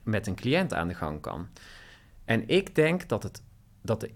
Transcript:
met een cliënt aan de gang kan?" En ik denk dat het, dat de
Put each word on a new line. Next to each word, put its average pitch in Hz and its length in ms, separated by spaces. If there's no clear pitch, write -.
met 107 240
een 95 80
cliënt 147 380
aan 85 140
de 87 80
gang 76 260
kan?" - 260
En 113 220
ik 190 280
denk 156 340
dat 110 140
het, - 180
dat 107 180
de - 160